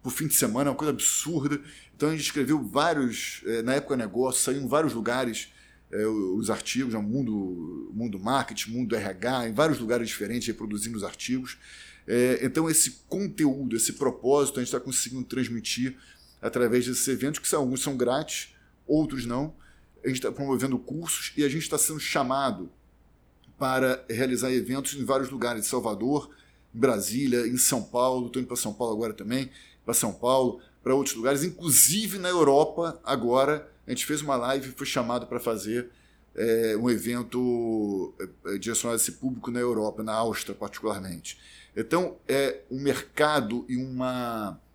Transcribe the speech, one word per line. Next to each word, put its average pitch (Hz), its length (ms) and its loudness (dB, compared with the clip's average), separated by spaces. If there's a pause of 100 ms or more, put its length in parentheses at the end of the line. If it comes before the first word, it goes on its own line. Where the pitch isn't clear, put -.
por 127 120 -6
fim 156 160 -2
de 151 60 2
semana, 131 360 2
uma 123 60 -2
coisa 151 160 0
absurda. 143 680 0 (340)
Então 147 140 0
a 156 40 2
gente 156 100 -2
escreveu 143 400 2
vários, 131 800 0
é, 113 180 -2
na 123 120 2
época 143 220 0
negócio, 120 440 0
saíam 139 220 0
em 123 60 -4
vários 143 260 2
lugares, 117 580 -2 (380)
é, 104 160 0
os 107 440 0
artigos, 120 440 -2
no 107 80 -2
Mundo, 95 880 -4
Mundo 104 260 -4
Marketing, 110 520 -2
Mundo 120 240 -2
R - 100 -2
H, 113 440 -2
em 113 40 -4
vários 143 280 2
lugares 117 280 0
diferentes, 107 380 -4
reproduzindo 110 500 -4
os 98 60 -4
artigos. 127 560 -4 (480)
É, 123 360 4
então 156 280 2
esse 135 380 2
conteúdo, 139 680 0
esse - 180 0
propósito, 135 680 2
a - 20 0
gente 123 80 -4
tá 131 80 0
conseguindo 123 460 -4
transmitir 123 720 -4 (440)
através 123 460 2
desses 123 220 -2
eventos, 135 320 -2
que - 80 -2
são, 156 120 2
alguns 131 220 0
são 139 140 -2
grátis, 127 580 -2 (320)
outros 147 400 2
não. 135 260 -2 (520)
A 123 40 0
gente 131 120 -2
tá 110 100 -2
promovendo 131 480 0
cursos - 580 -6
e 147 60 2
a 143 60 4
gente 151 200 -2
tá 156 80 -2
sendo 156 220 0
chamado 127 720 0 (880)
para 131 500 2
realizar 127 440 0
eventos 127 420 0
em 135 100 -4
vários 135 240 2
lugares, 117 380 -4
em - 20 -2
Salvador, 123 640 0 (420)
em 113 60 -10
Brasília, 120 680 2
em 123 80 -2
São 120 260 2
Paulo, 123 480 0
tô 131 80 -6
indo 127 80 -4
pra 123 100 -6
São 110 160 -4
Paulo 113 220 -2
agora 110 180 -2
também, 117 380 -4 (340)
pra 117 100 -2
São 107 180 2
Paulo, 123 480 2 (220)
pra 127 120 4
outros 135 220 0
lugares, 135 260 2
inclusive 180 760 2
na 180 100 -2
Europa 156 760 6
agora, 135 640 2 (200)
a 120 40 -10
gente 123 140 -2
fez 151 160 -2
uma 143 160 0
live 127 320 -2
e 131 40 -14
foi 135 140 -8
chamado 120 400 -2
pra 120 140 -6
fazer, 117 480 -2 (460)
é, 113 420 2
um 120 140 2
evento, 117 1300 0
é, 92 340 -8
é, 101 40 -2
direcionado 113 420 -2
a - 20 2
esse 127 100 -2
público 123 380 -6
na 123 100 -2
Europa, 110 420 0
na 110 100 -4
Áustria 110 420 -2
particularmente. 98 840 -6 (360)
Então, 170 440 -2 (100)
é 139 320 0 (100)
um 131 80 -6
mercado 139 880 0
e 127 100 -2
uma 127 840 -4 (140)